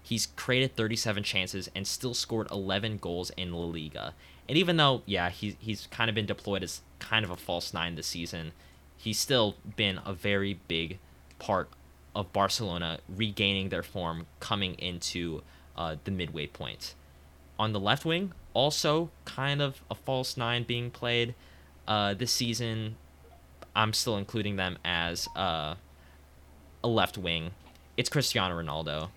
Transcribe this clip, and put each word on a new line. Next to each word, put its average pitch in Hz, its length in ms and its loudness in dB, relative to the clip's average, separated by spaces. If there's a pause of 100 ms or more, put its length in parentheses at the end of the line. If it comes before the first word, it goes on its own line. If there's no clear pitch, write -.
He's 113 240 0 (100)
created 131 400 2
thirty-seven 110 460 0
chances 92 540 -2
and 95 100 -4
still 120 300 -4
scored - 340 -2
eleven 101 480 0
goals 87 400 -4
in 90 160 -4
La 85 120 -2
Liga. 78 500 -6 (340)
And 139 80 4
even 175 200 4
though, 139 280 6
yeah, 90 240 2
he's, 98 300 -4
he's 110 320 -6
kind 113 180 0
of 107 60 -2
been 107 100 2
deployed 98 380 -2
as - 180 -8 (160)
kind 110 260 0
of 95 60 -4
a 87 60 -4
false - 400 -4
nine 85 180 -2
this 78 140 -6
season, 82 460 -6 (440)
he's 107 220 -2
still 113 360 4 (200)
been 98 280 0
a 98 100 -6
very 98 540 0
big 82 300 -2 (400)
part 92 320 0 (460)
of 101 180 -4
Barcelona 87 760 2
regaining 98 600 2
their 87 140 -2
form 82 420 -4 (140)
coming 98 360 -2
into, 85 680 -4 (340)
uh, 80 260 -2
the 98 80 -4
midway 78 360 -4
point. - 480 -12 (640)
On 110 120 4
the 107 80 0
left 104 240 4
wing, 170 300 0 (200)
also 151 580 4 (140)
kind 143 360 0
of 139 200 -2 (100)
a 110 40 -2
false 131 420 -2
nine 120 260 2
being 120 260 -2
played, 120 460 0 (520)
uh, 104 260 6
this 120 180 0
season. 113 640 0 (800)
I'm 110 180 6
still 110 240 2
including 101 380 0
them 90 300 0
as, 87 500 0
uh, 80 400 0 (1080)
a 120 40 2
left 107 300 4
wing. 85 340 -2 (460)
It's 123 120 0
Cristiano 95 520 2
Ronaldo. 78 560 -2